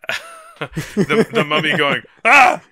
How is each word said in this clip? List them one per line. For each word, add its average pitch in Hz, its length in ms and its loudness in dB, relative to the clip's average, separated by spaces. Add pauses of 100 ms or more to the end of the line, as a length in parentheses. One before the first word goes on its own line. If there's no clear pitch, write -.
<laughs> - 500 -14
The, 165 720 -2
the 226 120 0
mummy 151 320 -2
going, 143 280 -2 (200)
Ah! 247 380 4 (100)